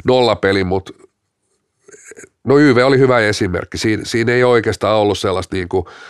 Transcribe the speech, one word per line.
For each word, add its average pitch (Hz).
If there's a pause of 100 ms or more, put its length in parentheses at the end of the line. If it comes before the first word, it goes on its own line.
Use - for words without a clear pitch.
nollapelin, 101
mut 92 (1500)
no 135
Y 143
V -
oli 135
hyvä 127
esimerkki. 104
Siin-, 107
siinä 117
ei 123
oikeastaan 110
ollut 104
sellaista 92
niinku 90 (200)